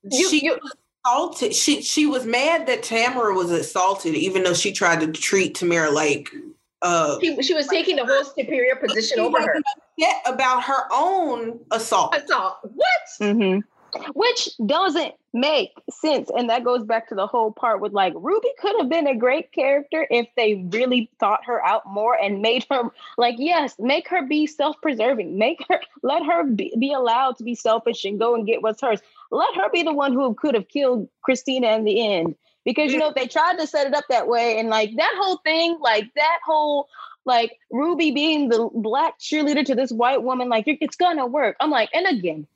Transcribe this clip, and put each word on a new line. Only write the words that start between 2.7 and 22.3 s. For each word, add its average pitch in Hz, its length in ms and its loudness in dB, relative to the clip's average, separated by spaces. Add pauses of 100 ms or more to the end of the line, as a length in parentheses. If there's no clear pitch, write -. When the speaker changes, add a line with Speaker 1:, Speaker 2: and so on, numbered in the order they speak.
Speaker 2:
Tamara 233 520 0
was 175 160 0
assaulted, 180 640 0
even 185 280 0
though 180 120 2
she 196 180 -2
tried 170 280 2
to 156 120 0
treat 190 420 0
Tamara 170 360 0
like, 151 380 0 (540)
uh, 165 380 2
Speaker 1:
She, 294 220 0
she 330 120 0
was 294 140 0
taking 339 280 0
the 254 100 0
whole 277 180 2
superior 254 520 0
position 226 400 -2
Speaker 2:
she - 40 0
Speaker 1:
over - 200 2
her. - 60 0
Speaker 2:
wasn't - 180 0 (340)
upset 311 360 0
about 254 300 2
her 269 180 0 (100)
own 262 680 0 (100)
assault. 220 440 0
Speaker 1:
Assault. 277 480 -2
What? 277 240 -2 (340)
Speaker 3:
Mm-hmm. 208 400 2 (540)
Which 480 360 0 (160)
doesn't 311 480 0 (200)
make 262 380 0 (180)
sense. 285 460 -2
And 240 120 -2
that 240 140 0
goes 247 220 0
back 226 240 -2
to 220 80 -8
the 196 100 -2
whole 220 240 0
part 220 300 -2
with, 202 120 -6
like, 190 240 2
Ruby 381 320 -2 (120)
could 415 180 0
have 277 100 0
been 311 200 2
a 269 80 0
great 254 360 0
character 285 580 0
if 240 260 2
they 214 340 0
really 240 480 0
thought 214 260 0
her 233 220 -2
out 208 200 0
more 214 280 0
and 202 260 -2